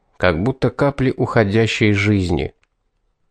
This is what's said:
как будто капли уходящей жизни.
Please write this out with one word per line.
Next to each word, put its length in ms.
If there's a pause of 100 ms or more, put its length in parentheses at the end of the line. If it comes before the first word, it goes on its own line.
(160)
как 240
будто 300
капли 460
уходящей 760
жизни. 600 (760)